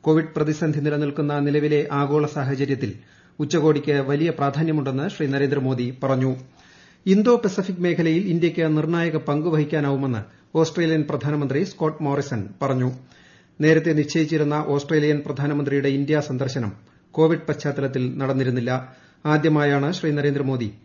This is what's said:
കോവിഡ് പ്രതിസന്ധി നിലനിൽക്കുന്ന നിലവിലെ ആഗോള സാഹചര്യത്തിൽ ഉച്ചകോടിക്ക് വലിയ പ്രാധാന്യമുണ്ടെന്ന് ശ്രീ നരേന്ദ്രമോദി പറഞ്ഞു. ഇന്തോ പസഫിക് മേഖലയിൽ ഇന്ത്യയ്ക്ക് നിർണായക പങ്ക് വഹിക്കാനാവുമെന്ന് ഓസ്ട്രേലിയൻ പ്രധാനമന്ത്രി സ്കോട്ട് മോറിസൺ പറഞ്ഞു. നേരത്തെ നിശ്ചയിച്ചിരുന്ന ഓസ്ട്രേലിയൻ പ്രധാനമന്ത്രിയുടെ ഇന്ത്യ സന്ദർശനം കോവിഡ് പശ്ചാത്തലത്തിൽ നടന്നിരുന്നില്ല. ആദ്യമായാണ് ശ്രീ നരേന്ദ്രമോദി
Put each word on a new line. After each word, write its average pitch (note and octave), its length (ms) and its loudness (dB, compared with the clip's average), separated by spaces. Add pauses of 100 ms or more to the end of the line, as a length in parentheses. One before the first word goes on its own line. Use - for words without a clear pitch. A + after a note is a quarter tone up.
കോവിഡ് D#3 280 2
പ്രതിസന്ധി D3+ 480 0
നിലനിൽക്കുന്ന D3 580 -2
നിലവിലെ C#3+ 540 2
ആഗോള C#3+ 340 2
സാഹചര്യത്തിൽ C3+ 640 -2 (480)
ഉച്ചകോടിക്ക് D3 640 2
വലിയ C#3+ 280 0
പ്രാധാന്യമുണ്ടെന്ന് C#3+ 800 -2
ശ്രീ E3 180 -4
നരേന്ദ്രമോദി C3 600 0 (100)
പറഞ്ഞു. C3 360 0 (760)
ഇന്തോ G#3+ 300 6
പസഫിക് F#3+ 460 -2
മേഖലയിൽ E3+ 440 2
ഇന്ത്യയ്ക്ക് E3 420 0
നിർണായക D#3 480 0
പങ്ക് D3+ 320 -2
വഹിക്കാനാവുമെന്ന് C#3 760 0 (320)
ഓസ്ട്രേലിയൻ D#3+ 480 2
പ്രധാനമന്ത്രി D3 600 -2
സ്കോട്ട് D#3 380 -4
മോറിസൺ C#3 380 -2 (160)
പറഞ്ഞു. B2+ 320 0 (720)
നേരത്തെ D#3+ 320 4
നിശ്ചയിച്ചിരുന്ന D3+ 640 0 (100)
ഓസ്ട്രേലിയൻ D3 540 2
പ്രധാനമന്ത്രിയുടെ C#3+ 680 -2
ഇന്ത്യ C#3+ 320 0
സന്ദർശനം B2+ 520 -4 (420)
കോവിഡ് D#3+ 320 2
പശ്ചാത്തലത്തിൽ C#3 580 -2 (120)
നടന്നിരുന്നില്ല. C3 560 0 (520)
ആദ്യമായാണ് D3 680 2
ശ്രീ E3 180 -4
നരേന്ദ്രമോദി C#3 580 -2 (160)